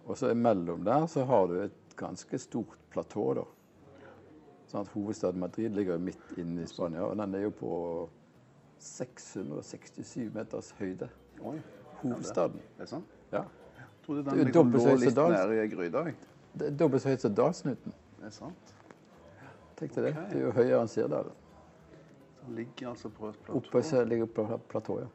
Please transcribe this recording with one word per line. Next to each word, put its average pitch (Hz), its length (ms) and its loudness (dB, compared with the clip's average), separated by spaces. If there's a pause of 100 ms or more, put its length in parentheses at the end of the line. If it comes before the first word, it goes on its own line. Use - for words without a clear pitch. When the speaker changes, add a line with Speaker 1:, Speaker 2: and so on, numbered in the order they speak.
Speaker 1:
Og 98 80 -6
så 123 160 -2
imellom 92 540 2
der 139 220 2
så 131 180 -2
har 107 220 4
du 87 140 -2
et 101 100 -6 (260)
ganske 98 420 -8
stort - 380 -8 (140)
platå, - 440 -2
da. - 80 -4 (1200)
Sant? 104 260 -8
Hovedstaden 101 460 -2
Madrid 107 360 -4
ligger 95 180 0
jo 82 60 -2
midt - 380 -8
inne 85 240 -6
i 85 40 -6
Spania, 85 380 -6
og 104 140 -4
den 98 180 -4
er 98 60 -4
jo 104 80 -2
på 85 600 -6 (720)
seks - 540 -14
hundre 92 240 -8
og - 60 -10
sekstisju - 680 -12
meters 107 460 -10
høyde. 92 300 -6 (340)
Speaker 2:
Oi. 143 160 -8 (440)
Speaker 1:
Hovedstaden. - 520 -2
Speaker 2:
Ja, - 220 -18
det - 40 -14
er 92 40 -10
sant? 156 200 -10 (280)
Speaker 1:
Ja. - 80 0 (360)
Speaker 2:
Jeg - 80 -18 (200)
trodde 143 180 -4
Speaker 1:
Det 139 40 -4
er - 80 -2
Speaker 2:
den - 40 4
Speaker 1:
jo 143 60 6
Speaker 2:
liksom 131 260 8
Speaker 1:
dobbelt 117 120 6
så 131 40 8
Speaker 2:
lå 139 40 10
Speaker 1:
høyt 131 80 8
som 123 80 6
Speaker 2:
litt 120 80 4
Speaker 1:
Dals- 127 340 6
Speaker 2:
nær 110 140 2
i 110 40 0
gryta, 92 380 -2
jeg. 160 100 -6 (420)
Speaker 1:
Det 151 100 -2
er 151 100 -2
dobbelt 139 240 4
så 139 80 0
høyt 131 120 2
som 107 120 2
Dalsnuten. 127 600 0 (260)
Speaker 2:
Det 95 60 -16
er 107 40 -12
sant. 147 440 -16 (1000)
Speaker 1:
Tenk 147 180 -8
deg 120 120 0
det. 147 120 0
Speaker 2:
Ok. 196 120 -8
Speaker 1:
Det 156 80 -6
er 131 80 0
jo 127 60 2
høyere 123 300 6
enn 113 60 0
Sirdal. 127 440 -2 (1120)
Speaker 2:
Den 120 100 -10
ligger 123 340 -10
altså 120 200 -10
på 107 200 -10
et - 140 -14
platå. - 140 -4
Speaker 1:
Oppe 123 260 4
så 123 240 4
ligger 113 180 2
på 110 340 -2 (100)
platå, 104 320 -4
ja. 131 140 -10